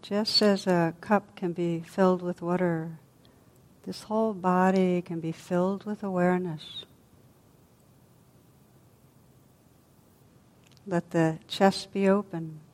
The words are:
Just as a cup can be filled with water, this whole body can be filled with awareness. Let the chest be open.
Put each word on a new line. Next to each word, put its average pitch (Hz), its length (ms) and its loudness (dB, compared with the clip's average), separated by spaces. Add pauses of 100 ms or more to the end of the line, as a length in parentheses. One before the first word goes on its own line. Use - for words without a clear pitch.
Just 208 320 0
as 202 260 4
a 170 360 2
cup - 340 -2
can 175 160 -4
be 170 280 -2
filled 180 420 2
with 175 180 -6
water, 170 580 -2 (840)
this - 200 -12
whole 220 280 -2
body 185 720 2
can 170 180 -8
be 165 120 -6
filled 185 520 -2
with 208 180 -8
awareness. 180 840 -2 (4000)
Let 175 240 -4
the 160 360 0
chest - 460 0
be 196 160 2
open. 165 520 -2 (140)